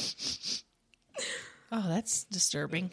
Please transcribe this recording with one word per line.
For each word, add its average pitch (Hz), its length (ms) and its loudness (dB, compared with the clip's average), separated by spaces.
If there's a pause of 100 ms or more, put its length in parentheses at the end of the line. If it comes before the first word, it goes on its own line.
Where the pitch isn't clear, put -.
(1700)
Oh, 226 160 2
that's 196 360 2
disturbing. 170 680 2